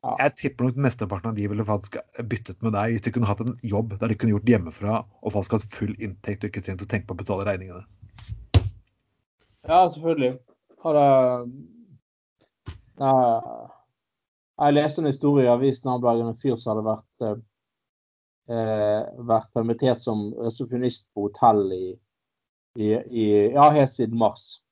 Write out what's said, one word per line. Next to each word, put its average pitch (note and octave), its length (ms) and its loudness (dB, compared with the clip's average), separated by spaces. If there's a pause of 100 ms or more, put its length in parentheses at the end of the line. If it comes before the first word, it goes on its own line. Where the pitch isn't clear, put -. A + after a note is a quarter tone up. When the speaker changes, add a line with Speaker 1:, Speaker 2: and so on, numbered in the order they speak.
Speaker 1:
Ja. B2 200 -4
Speaker 2:
Jeg D3 160 2
tipper C3+ 260 -4
nok B2+ 180 -2
mesteparten G#2+ 460 -4
av A2 80 -4
de G#2 100 -2
ville G#2 200 -4
faktisk G2+ 320 -4 (260)
byttet G#2+ 400 -8
med A2+ 80 0
deg A2 220 -2
hvis G#2+ 100 -6
de A2+ 80 -4
kunne A#2 160 0
hatt G2+ 160 -2
en B2 160 -4
jobb G#2+ 400 -4
der A2+ 100 -2
de G#2+ 60 -2
kunne A2+ 160 0
gjort G#2 160 0
hjemmefra, G2+ 480 0 (240)
og G#2 160 -6
faktisk G#2 220 -2
hatt - 180 -12
full G2+ 240 -6
inntekt G2+ 400 -10
og G#2 80 -6
ikke - 160 -10
trengt F#2+ 180 -10
å G2 60 -14
tenke G2+ 180 -4
på F#2+ 80 -8
å F2+ 60 -12
betale G2 260 -6
regningene. F#2+ 380 -8 (1800)
Speaker 1:
Ja, F3+ 240 8
selvfølgelig. D#3 400 0 (500)
Har D#3 140 2
det, C#3+ 100 6 (2000)
eh, A#2+ 580 2 (1000)
jeg D3 100 6
leste D3+ 300 2
en - 80 2
historie C#3+ 320 4
i A#2+ 80 6
avisen C3 340 0
her B2+ 140 -2
om - 20 -4
dagen, A#2 300 2
en A#2 80 -14
fyr B2+ 180 0
som A2+ 140 -4
hadde G#2+ 160 -2
vært, - 400 -8
eh, G#2+ 80 -4 (1120)
eh, A2 540 -2 (180)
vært B2+ 320 -2
permittert A#2 480 0
som G#2+ 320 -4
resepsjonist A#2+ 800 -6
på G2+ 140 -4
hotell G#2 420 4
i, F#2 140 -6 (880)
i, G#2+ 160 0
i, A2+ 340 -2 (300)
ja, C#3+ 160 10
helt C#3+ 240 4
siden A#2 240 -2
mars. - 400 -2 (120)